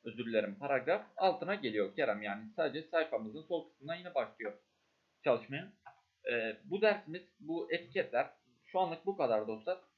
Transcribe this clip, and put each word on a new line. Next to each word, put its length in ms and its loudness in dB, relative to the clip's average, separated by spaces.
özür 220 -6
dilerim, 340 0
paragraf 480 0
altına 380 2
geliyor 400 0
Kerem. 260 0
Yani 340 -6
sadece 320 -2
sayfamızın 540 -2
sol 280 -4
kısmından 260 -10
yine 200 -10
başlıyor 440 -4
çalışmaya. 500 0
Ee, 320 0
bu 180 -2
dersimiz, 400 2
bu 320 -4
etiketler 580 0
şu 140 -2
anlık 260 0
bu 120 0
kadar 300 4
dostlar. 340 -4